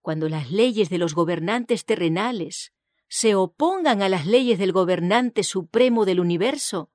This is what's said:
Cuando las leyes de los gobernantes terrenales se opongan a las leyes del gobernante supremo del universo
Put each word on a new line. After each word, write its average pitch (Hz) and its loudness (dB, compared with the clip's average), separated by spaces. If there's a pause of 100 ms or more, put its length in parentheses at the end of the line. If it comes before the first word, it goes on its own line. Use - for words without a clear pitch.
Cuando 156 -4
las 151 -6
leyes 214 2
de 180 -4
los 165 -2
gobernantes 175 -2
terrenales 196 -4 (360)
se 220 2
opongan 269 0
a 196 2
las 175 0
leyes 240 4
del 190 0
gobernante 185 0
supremo 226 0
del 185 2
universo 180 -2